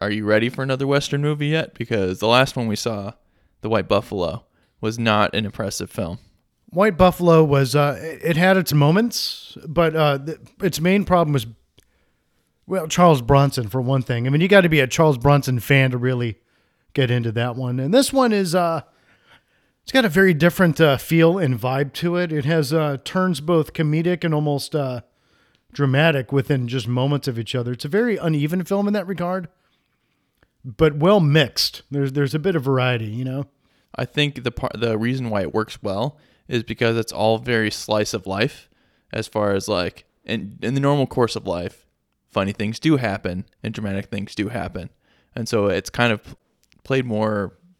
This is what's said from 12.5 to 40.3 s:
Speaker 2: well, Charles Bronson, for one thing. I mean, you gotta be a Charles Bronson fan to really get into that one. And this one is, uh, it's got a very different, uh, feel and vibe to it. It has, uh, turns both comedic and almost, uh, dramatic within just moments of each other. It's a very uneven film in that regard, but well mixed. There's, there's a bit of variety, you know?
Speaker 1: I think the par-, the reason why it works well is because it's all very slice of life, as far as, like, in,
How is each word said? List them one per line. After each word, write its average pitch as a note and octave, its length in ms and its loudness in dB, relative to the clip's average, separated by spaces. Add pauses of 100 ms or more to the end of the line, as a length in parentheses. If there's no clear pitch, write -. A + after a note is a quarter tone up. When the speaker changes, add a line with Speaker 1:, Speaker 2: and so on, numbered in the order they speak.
Speaker 2:
well, F3 200 -4
Charles E3 360 6
Bronson, C3+ 460 2
for C3 120 -4
one B2+ 220 0
thing. A#2+ 240 -4
I C3 40 0
mean, D3 120 2
you F#3+ 60 2
gotta F#3+ 200 6
be D#3 120 4
a C3 60 2
Charles D3+ 300 2
Bronson C3+ 420 2
fan C3+ 340 2
to B2+ 40 -4
really A#2+ 400 -2 (560)
get C3 180 0
into A#2 220 0
that A#2 240 -4
one. B2+ 240 -4
And D3 140 -2
this C4+ 180 4
one C4 180 2
is, G3 240 0
uh, E3+ 280 0 (1000)
it's - 80 -16
got C4 140 4
a G3+ 60 0
very F#3 240 4
different, E3 440 2
uh, C#3+ 200 4
feel E3 400 4
and C3 200 0
vibe C3 360 -4
to F3 220 -2
it. F3 140 -2
It D3+ 140 -2
has, D3+ 260 0
uh, D3+ 360 0
turns F#3 340 0
both D#3+ 320 0
comedic E3 500 0
and E3 120 0
almost, D3+ 420 -2
uh, C3 240 -4 (720)
dramatic C#3 580 2
within C3+ 380 0
just A#2+ 180 -4
moments C3 400 0
of A#2+ 120 -4
each A#2 160 -8
other. B2 180 -4
It's B2 140 -10
a - 20 -10
very G#3 300 0
uneven D#3+ 460 -2
film G3+ 220 -2
in G3+ 60 0
that G3 140 -2
regard, F3+ 420 -6 (1120)
but C#3+ 320 0
well F#3 260 4
mixed. C#3+ 720 0
There's, C#3 220 -2
there's C#3+ 220 -2
a D#3 40 -4
bit F#3 160 -2
of D3 80 -2
variety, B2+ 440 0
you A2+ 180 -6
know? C3 220 -6 (480)
Speaker 1:
I B2 100 -4
think C#3 400 -2
the A#2+ 80 -4
par-, - 220 -6
the A2 240 -2
reason A#2+ 320 -4
why G#2 100 -2
it E2 140 -6
works - 280 -4
well G#2 360 -6 (300)
is A#2+ 160 -4
because A2+ 340 -2
it's A2 140 -6
all A2 260 0
very A2+ 320 0
slice G#2+ 420 -2
of G#2 140 -8
life, G2 420 -4 (420)
as A2 160 -6
far G#2 260 -2
as, G2 160 -2
like, F2+ 360 -4 (220)
in, G2+ 340 -8